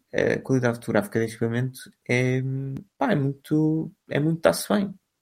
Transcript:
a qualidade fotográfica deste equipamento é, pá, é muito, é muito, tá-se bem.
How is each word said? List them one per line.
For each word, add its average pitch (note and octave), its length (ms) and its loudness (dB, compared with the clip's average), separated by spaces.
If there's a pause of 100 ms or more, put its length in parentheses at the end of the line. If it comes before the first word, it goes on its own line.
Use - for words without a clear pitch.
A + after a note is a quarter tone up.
(120)
a - 280 2
qualidade B2 380 0
fotográfica A2 420 0
deste A2+ 160 -4
equipamento A#2+ 420 -2 (300)
é, B2+ 340 2 (560)
pá, C4+ 140 2
é - 40 4
muito, D#3 760 0 (160)
é - 120 -2
muito, D#3+ 200 0
tá-se - 320 2
bem. G3+ 220 0 (280)